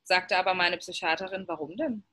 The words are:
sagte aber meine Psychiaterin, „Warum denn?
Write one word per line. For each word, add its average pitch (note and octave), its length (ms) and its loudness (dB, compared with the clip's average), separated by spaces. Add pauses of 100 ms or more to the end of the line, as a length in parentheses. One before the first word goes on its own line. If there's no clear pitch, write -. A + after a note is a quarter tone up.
sagte F#3 340 2
aber F#3 160 4
meine F3+ 240 2
Psychiaterin, F#3 720 -2
„Warum D#3 300 -6
denn? B3 360 -2